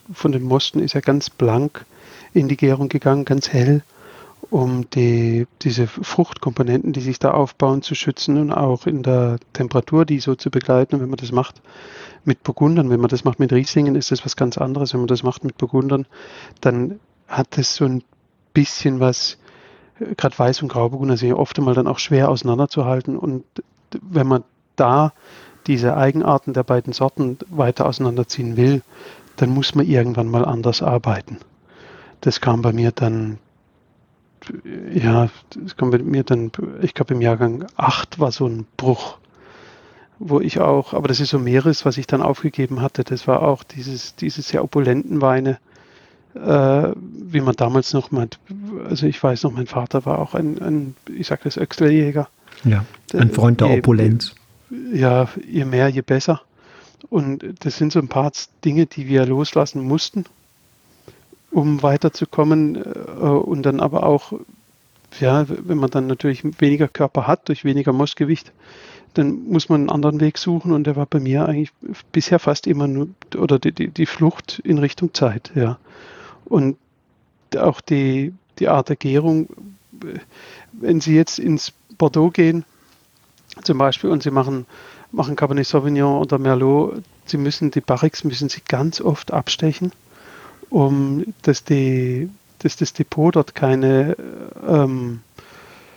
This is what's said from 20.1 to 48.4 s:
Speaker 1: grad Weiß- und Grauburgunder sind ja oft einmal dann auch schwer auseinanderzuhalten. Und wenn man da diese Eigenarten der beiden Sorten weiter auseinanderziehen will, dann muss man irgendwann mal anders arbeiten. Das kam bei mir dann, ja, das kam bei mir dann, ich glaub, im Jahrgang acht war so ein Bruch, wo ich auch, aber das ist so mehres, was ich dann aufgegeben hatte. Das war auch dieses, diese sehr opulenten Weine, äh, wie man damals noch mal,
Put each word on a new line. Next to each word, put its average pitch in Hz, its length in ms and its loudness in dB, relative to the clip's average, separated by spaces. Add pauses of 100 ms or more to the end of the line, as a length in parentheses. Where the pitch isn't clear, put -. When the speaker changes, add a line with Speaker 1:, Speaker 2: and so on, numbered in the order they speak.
Speaker 1:
grad - 240 -2
Weiß- 127 240 2
und 139 60 -4
Grauburgunder 127 480 0
sind 120 120 0
ja 131 60 2
oft - 240 -2
einmal 127 160 2
dann 127 120 2
auch 143 120 -4
schwer 139 300 2
auseinanderzuhalten. 131 880 -2
Und 131 260 -6 (580)
wenn 160 260 0
man 127 160 2 (340)
da 139 360 4 (540)
diese 120 300 2
Eigenarten 139 560 2
der 127 100 0
beiden 123 300 0
Sorten 135 440 -2 (120)
weiter 143 360 0
auseinanderziehen 120 720 -2
will, 127 240 4 (540)
dann 127 160 2
muss 135 240 0
man 143 100 4
irgendwann 120 420 0
mal 117 180 0
anders 117 360 -2
arbeiten. 113 560 -2 (840)
Das - 200 0
kam 120 220 0
bei 117 100 2
mir 117 180 2
dann, 110 460 -4 (1600)
ja, 113 360 4 (220)
das - 260 -14
kam 127 140 0
bei 120 80 4
mir 135 240 0
dann, 117 280 0 (300)
ich 185 120 -2
glaub, - 180 -2
im 127 100 0
Jahrgang 117 440 2 (120)
acht - 420 -2
war 139 120 2
so 131 160 -2
ein 113 180 -6 (120)
Bruch, - 400 -2 (1000)
wo 151 240 0
ich 151 180 -4
auch, 143 340 2
aber 147 140 0
das 127 120 0
ist 143 100 -2
so 143 100 0
mehres, 131 460 2
was 131 120 0
ich 135 100 -8
dann 135 140 0
aufgegeben 135 600 -2
hatte. 135 220 -4
Das - 240 -6
war 131 140 2
auch 143 220 0
dieses, 131 520 -14
diese 151 260 -8
sehr - 220 -4
opulenten 139 580 0
Weine, 131 380 0 (760)
äh, 139 600 2
wie 180 460 -6
man 127 140 2
damals 127 380 0
noch 135 180 -2
mal, 120 160 -2 (600)